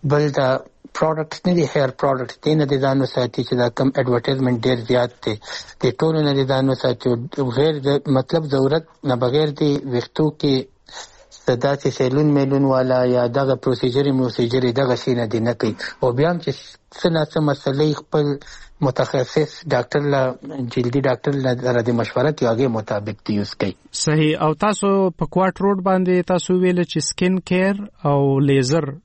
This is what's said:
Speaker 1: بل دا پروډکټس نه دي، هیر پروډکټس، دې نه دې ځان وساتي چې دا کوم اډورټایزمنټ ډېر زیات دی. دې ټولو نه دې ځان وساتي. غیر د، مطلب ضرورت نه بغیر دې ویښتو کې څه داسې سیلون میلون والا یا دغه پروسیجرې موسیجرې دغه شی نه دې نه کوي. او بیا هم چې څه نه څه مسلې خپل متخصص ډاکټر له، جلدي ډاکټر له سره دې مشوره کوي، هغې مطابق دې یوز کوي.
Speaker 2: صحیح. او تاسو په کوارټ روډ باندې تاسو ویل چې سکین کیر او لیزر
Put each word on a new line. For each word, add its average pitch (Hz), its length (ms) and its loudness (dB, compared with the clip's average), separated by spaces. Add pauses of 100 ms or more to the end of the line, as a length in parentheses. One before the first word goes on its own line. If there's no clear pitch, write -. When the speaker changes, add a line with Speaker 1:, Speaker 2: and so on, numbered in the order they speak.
Speaker 1:
بل 147 260 2
دا 135 180 0 (480)
پروډکټس 156 500 -2
نه 180 80 2
دي، 170 180 2
هیر 139 180 0 (100)
پروډکټس، 131 440 -2
دې 147 160 2
نه 143 60 2
دې 139 180 0
ځان 135 160 2
وساتي 127 440 -2
چې 120 180 -4
دا 120 60 2
کوم 131 200 0
اډورټایزمنټ 127 800 0
ډېر 127 120 2 (120)
زیات 123 200 2 (140)
دی. 110 100 -2 (460)
دې 127 100 2 (100)
ټولو 156 260 2
نه 143 80 2
دې 139 180 2
ځان 131 180 2
وساتي. 127 380 -2 (480)
غیر 151 180 2 (120)
د، - 20 2 (200)
مطلب 139 340 0
ضرورت 143 420 0 (200)
نه 131 120 0
بغیر 131 320 2
دې 147 220 0 (220)
ویښتو 123 340 0 (140)
کې 143 140 2 (840)
څه 127 160 0
داسې 139 320 0 (100)
سیلون 139 360 2
میلون 139 300 2
والا 127 400 2
یا 123 220 2
دغه 135 280 0
پروسیجرې 131 680 0
موسیجرې 123 520 0
دغه 127 220 2
شی 127 200 -2
نه 117 140 -2
دې 110 200 -2
نه 120 40 0
کوي. 110 220 -2 (280)
او 127 100 2
بیا 143 180 2
هم 175 80 -2
چې 151 120 -6 (480)
څه 185 180 0
نه 156 80 2
څه - 140 -4 (100)
مسلې 143 400 0 (120)
خپل 151 240 0 (560)
متخصص 135 680 0 (180)
ډاکټر 139 340 -2 (100)
له، 139 80 2 (520)
جلدي 123 280 0
ډاکټر 131 320 0 (120)
له 131 100 2
سره 120 280 0
دې 120 180 0
مشوره 127 320 0
کوي، 135 160 0
هغې 113 200 2
مطابق 107 480 -4 (100)
دې - 40 -4
یوز 104 240 -2
کوي. 95 200 -4 (180)
Speaker 2:
صحیح. 156 480 0
او 156 140 0
تاسو 196 560 0
په - 140 -4 (100)
کوارټ 185 300 2
روډ 202 140 2 (100)
باندې 185 340 2 (100)
تاسو 180 220 0
ویل 180 280 2
چې 160 160 -2
سکین 185 420 0
کیر 185 340 0 (300)
او 139 340 2
لیزر 139 460 2 (200)